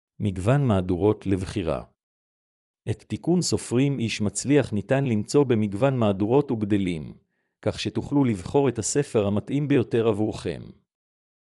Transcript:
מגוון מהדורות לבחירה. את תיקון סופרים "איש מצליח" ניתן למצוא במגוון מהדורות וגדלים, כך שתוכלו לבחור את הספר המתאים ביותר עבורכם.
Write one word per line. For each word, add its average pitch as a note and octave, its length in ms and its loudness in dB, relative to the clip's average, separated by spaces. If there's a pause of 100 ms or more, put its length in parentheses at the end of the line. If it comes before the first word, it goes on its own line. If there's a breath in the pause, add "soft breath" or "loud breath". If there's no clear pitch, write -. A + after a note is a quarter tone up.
(200)
מגוון G#2+ 460 0
מהדורות F#2+ 600 2
לבחירה. F#2 580 -2 (1080)
את - 180 -4
תיקון E3 340 0
סופרים C3 580 0
"איש A2 220 -4
מצליח" B2+ 520 0
ניתן C3 320 0
למצוא A#2+ 380 2
במגוון A#2 540 0
מהדורות A2 540 2
וגדלים, G2 640 -2 (480)
כך - 180 -4
שתוכלו C#3 440 0
לבחור B2+ 460 0
את A#2 100 -4
הספר A2 480 0
המתאים B2+ 400 -2
ביותר B2 400 2
עבורכם. G2+ 540 -2 (920)